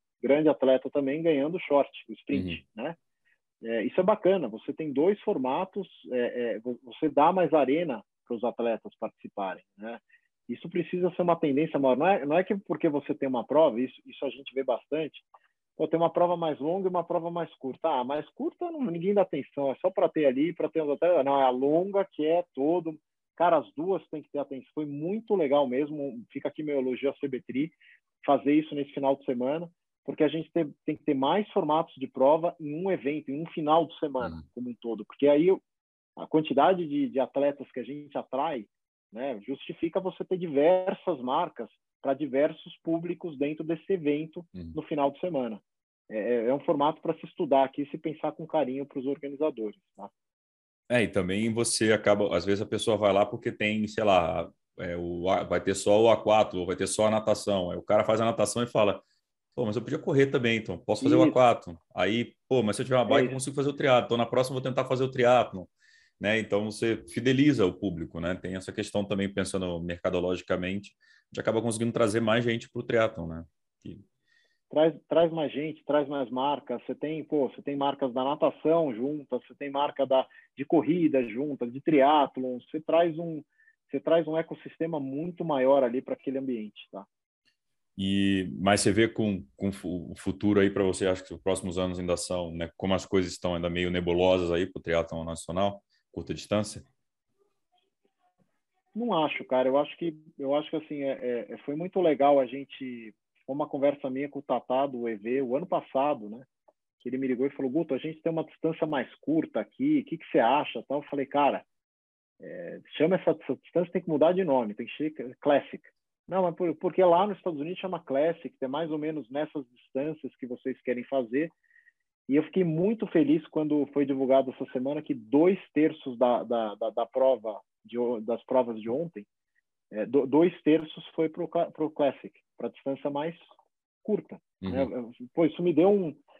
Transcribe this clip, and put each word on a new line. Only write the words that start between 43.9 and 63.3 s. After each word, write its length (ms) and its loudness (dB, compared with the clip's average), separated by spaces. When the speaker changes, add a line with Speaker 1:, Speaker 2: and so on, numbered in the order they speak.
Speaker 1:
evento 600 -2
Speaker 2:
Uhum. 220 -12
Speaker 1:
no 80 -8
final 280 0
de 80 -14
semana. 400 -4
É, 80 -6
é, 300 0
é 60 2
um 80 -2
formato 400 0
pra 140 -2
se 100 -18
estudar 400 2
aqui, 220 -4
se 100 -12
pensar 340 -6
com 160 -12
carinho 380 -2
pros 200 -8
organizadores, 760 -4
tá? 120 -16
Speaker 2:
É, 140 2
e 60 2
também 440 -2
você 400 2
acaba, 440 4
às 100 0
vezes 160 0
a 40 -6
pessoa 300 0
vai 160 4
lá 140 6
porque 260 -8
tem, 360 -2
sei 160 -4
lá, 480 2
é, 160 -6
o 340 -6
A-, 140 2
vai 160 0
ter 140 0
só 260 4
o 100 8
aquato, 500 4
ou 80 -4
vai 80 -2
ter 100 -2
só 220 2
a 40 4
natação. 600 0
Aí 60 -6
o 60 -10
cara 200 4
faz 180 2
a 40 2
natação 360 0
e 60 -2
fala, 340 2
"Pô, 100 -2
mas 100 -2
eu 60 -4
podia 160 -6
correr 300 2
também, 320 2
então 180 -8
posso 260 -2
fazer 120 6
o 60 8
Speaker 1:
Isso. 80 8
Speaker 2:
aquato." 460 4
Aí, 400 0
"Pô, 140 2
mas 140 2
se 80 -4
eu 20 -10
tiver 120 2
uma 80 4
Speaker 1:
É 20 -6
Speaker 2:
bike, 140 4
eu 40 2
Speaker 1:
isso. 80 -4